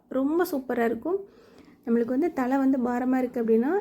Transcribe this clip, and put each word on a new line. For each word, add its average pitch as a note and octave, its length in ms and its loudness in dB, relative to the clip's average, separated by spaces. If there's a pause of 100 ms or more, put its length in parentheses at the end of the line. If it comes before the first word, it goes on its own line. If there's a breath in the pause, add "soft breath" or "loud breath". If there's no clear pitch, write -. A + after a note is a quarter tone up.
ரொம்ப D4+ 440 0
சூப்பரா B3 320 -2
இருக்கும். A#3 320 -2 (680 loud breath)
நம்மளுக்கு A#3 180 2
வந்து C4+ 280 -2
தலை C4 260 0
வந்து C4+ 200 2
பாரமா B3 380 0
இருக்கு B3 260 -2
அப்படின்னா, A3+ 280 2 (100)